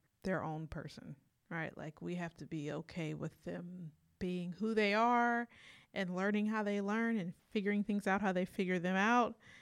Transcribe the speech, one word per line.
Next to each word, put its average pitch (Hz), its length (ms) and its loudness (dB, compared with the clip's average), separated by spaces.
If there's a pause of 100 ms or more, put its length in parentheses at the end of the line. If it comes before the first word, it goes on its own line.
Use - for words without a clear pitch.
(220)
their 180 200 -2
own 156 240 -4
person, - 480 -12 (360)
right? 165 260 -6
Like, - 240 -12
we 175 140 -6
have 170 240 -6
to 156 80 -12
be 147 260 -6
okay 160 420 -6
with 151 180 -6 (120)
them 175 460 -10 (280)
being 180 340 -4
who 220 220 -2
they 208 200 4
are 240 520 4 (480)
and 180 220 -2
learning 208 300 2
how 214 160 0
they 202 180 0
learn 220 380 0
and 175 140 -2 (180)
figuring 208 340 2
things 202 220 0
out 196 160 4
how 196 100 4
they 180 140 2
figure 185 320 0
them 180 180 2
out, 226 400 4 (260)